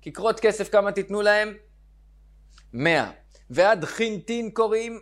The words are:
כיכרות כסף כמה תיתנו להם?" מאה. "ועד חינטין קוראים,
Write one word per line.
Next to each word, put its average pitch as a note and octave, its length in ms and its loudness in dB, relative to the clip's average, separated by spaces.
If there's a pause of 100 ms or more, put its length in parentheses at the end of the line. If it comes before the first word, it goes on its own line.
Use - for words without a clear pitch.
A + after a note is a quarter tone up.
כיכרות G#3+ 380 -2
כסף G#3+ 320 2
כמה G3+ 200 4
תיתנו G3 300 -4
להם?" G#3 340 2 (1160)
מאה. C3 380 -2 (400)
"ועד F3 340 2
חינטין A3+ 680 -6
קוראים, A3+ 520 -2